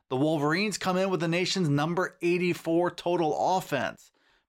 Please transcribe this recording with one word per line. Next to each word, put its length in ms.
The 80
Wolverines 600
come 200
in 120
with 100
the 80
nation's 400
number 540
eighty-four 680
total 680
offense. 540